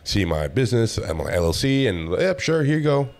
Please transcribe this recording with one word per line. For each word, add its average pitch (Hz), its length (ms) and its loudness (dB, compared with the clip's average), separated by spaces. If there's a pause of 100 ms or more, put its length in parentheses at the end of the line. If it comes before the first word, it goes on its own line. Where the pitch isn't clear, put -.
see 98 220 0
my 78 220 0
business, 113 500 0
I'm 80 220 -4
an 71 100 -4
L 87 160 2
L 82 80 2
C, 135 320 0
and, 82 260 -2
"Yep, 180 280 0
sure, 160 240 0
here 147 120 2
you 156 80 0
go. 143 240 2 (120)